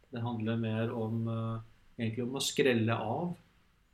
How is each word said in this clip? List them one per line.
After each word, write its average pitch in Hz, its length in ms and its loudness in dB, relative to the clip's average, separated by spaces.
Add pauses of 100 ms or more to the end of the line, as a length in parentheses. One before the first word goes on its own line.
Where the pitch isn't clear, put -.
(120)
Det 117 100 -6
handler 113 380 0
mer 113 340 0
om, 113 340 -2
eh, 113 320 -4 (380)
egentlig 117 280 -2
om 131 100 -4
å 135 80 -2
skrelle 117 500 4
av. 156 420 -2 (580)